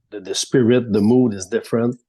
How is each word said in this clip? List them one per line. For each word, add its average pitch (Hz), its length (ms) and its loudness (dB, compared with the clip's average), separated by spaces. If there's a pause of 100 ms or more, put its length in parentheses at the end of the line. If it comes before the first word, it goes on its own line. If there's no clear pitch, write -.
(100)
the, 104 100 -14
the 95 140 -10
spirit, 120 580 2
the 104 80 2
mood 117 340 2
is 98 120 -10
different. 117 640 -4